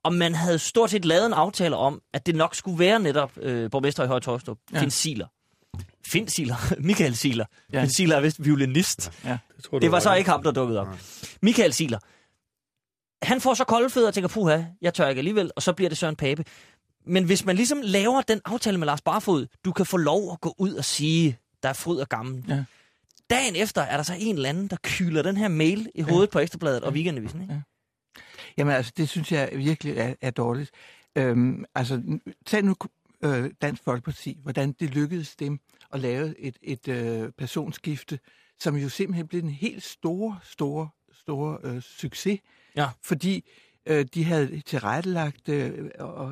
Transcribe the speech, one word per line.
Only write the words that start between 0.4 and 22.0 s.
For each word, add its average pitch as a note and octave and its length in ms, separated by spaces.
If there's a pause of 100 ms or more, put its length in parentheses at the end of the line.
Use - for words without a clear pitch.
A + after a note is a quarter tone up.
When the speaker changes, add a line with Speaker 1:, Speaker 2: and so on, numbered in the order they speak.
Speaker 1:
stort A3+ 300
set F#3 160
lavet E3+ 200
en A3+ 80
aftale E3 420
om, C3+ 260 (120)
at C#3 120
det E3+ 100
nok D#3+ 200
skulle F3 240
være G3 200
netop, C#3+ 320 (100)
øh, A#2 300
borgmester C#3 320
i B2+ 40
Høje B2+ 120
Taastrup, A#2+ 380 (160)
Speaker 2:
Ja. D#3 60
Speaker 1:
Finn C#3 120
Ziegler. B2 360 (800)
Finn G3 200
Ziegler? A#2+ 280 (200)
<laughs> C#3+ 120
Michael F3+ 280
Ziegler. A#2 300 (280)
Speaker 2:
Ja. C3+ 80
Speaker 1:
Finn C3+ 160
Ziegler E3 180
er C#3 60
vist D3+ 240
violinist. C#3 680 (140)
Speaker 2:
Ja. B2 120 (180)
Speaker 3:
Det - 80
tror - 160
du B2 40
Speaker 1:
Det E3 80
var F3 60
Speaker 3:
ret E3 60
Speaker 1:
så G3+ 100
Speaker 3:
i. F#3 40
Speaker 1:
ikke F#3+ 120
ham, D#3+ 140
der D#3 80
dukkede A#2+ 280
op. G2 80
Speaker 4:
Nej. F#2+ 100 (440)
Speaker 1:
Michael G3+ 320
Ziegler. A#2+ 260 (1200)
Han B3+ 200
får B3+ 120
så A#3 100
kolde A#3 260
fødder A#3 180
og G3+ 60
tænker, F#3 140
"Puha, E3+ 360 (180)
jeg F3 120
tør D#3+ 140
ikke C3 120
alligevel," F#3 360
og - 60
så F3+ 120
bliver F3+ 160
det D3+ 80
Søren D#3+ 180
Pape. D3 280 (640)
Men F#3 180
hvis F#3+ 220
man F#3 100
ligesom B3+ 280
laver G#3 380
den A3 240
aftale G#3 320
med E3 80
Lars D3 160
Barfod, E3+ 440 (200)
"Du F#3 60
kan F3+ 140
få - 120
lov F3 360
at E3 80
gå - 160
ud G3 160
og D3 120
sige, D#3 520 (260)
der C3+ 60
er C3+ 40
fryd E3+ 240
og C3+ 120